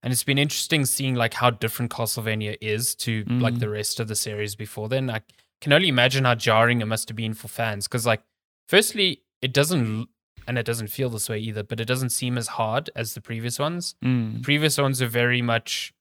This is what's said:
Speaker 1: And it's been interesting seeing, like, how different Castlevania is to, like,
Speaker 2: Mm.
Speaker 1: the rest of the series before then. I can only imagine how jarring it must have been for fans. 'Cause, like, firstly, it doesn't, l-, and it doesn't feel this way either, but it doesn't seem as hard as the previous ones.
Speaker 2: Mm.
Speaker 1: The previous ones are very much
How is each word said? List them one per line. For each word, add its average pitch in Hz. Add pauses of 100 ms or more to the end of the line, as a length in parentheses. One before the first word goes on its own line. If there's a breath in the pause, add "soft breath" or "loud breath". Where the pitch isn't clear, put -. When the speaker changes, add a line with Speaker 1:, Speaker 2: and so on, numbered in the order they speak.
Speaker 1:
And 123
it's 120
been 139
interesting 143
seeing, 131
like, 117
how 123
different 113
Castlevania 107
is 110
to, 110
like, 120
Speaker 2:
Mm. 120
Speaker 1:
the 107
rest 104
of 117
the 107
series 104
before 107
then. 131
I 110 (400 soft breath)
can 147
only 180
imagine 127
how 123
jarring 113
it 107
must 110
have 113
been 110
for 107
fans. 107
'Cause, 113
like, 113 (480)
firstly, 190 (180)
it 131
doesn't, 135
l-, - (400)
and 123
it 113
doesn't 117
feel 127
this 110
way 110
either, 107
but 113
it 117
doesn't 127
seem 123
as 117
hard 113
as 117
the 110
previous 117
ones. 170
Speaker 2:
Mm. 120
Speaker 1:
The 113
previous 147
ones 135
are 127
very 120
much -